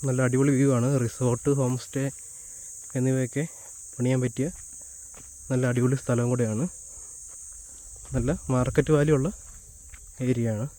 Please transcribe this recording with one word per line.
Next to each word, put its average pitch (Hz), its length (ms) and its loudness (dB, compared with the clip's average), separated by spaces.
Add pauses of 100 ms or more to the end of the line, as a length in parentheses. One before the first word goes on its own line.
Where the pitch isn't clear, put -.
നല്ല 131 200 2
അടിപൊളി 135 280 4
വ്യൂ 139 220 6
ആണ്. 120 120 4 (140)
റിസോർട്ട്, 123 560 2
ഹോം 127 240 2
സ്റ്റേ - 200 -4 (960)
എന്നിവയൊക്കെ 131 440 2 (500)
പണിയാൻ 127 300 2
പറ്റിയ 127 240 0 (1040)
നല്ല 127 200 2
അടിപൊളി 127 300 4
സ്ഥലവും 120 320 2
കൂടെയാണ്. 120 320 2 (1500)
നല്ല 127 180 0 (220)
മാർക്കറ്റ് 127 420 2
വാല്യൂ 151 220 6
ഉള്ള 139 100 0 (1000)
ഏരിയ 117 260 2
ആണ്. 110 120 -2 (120)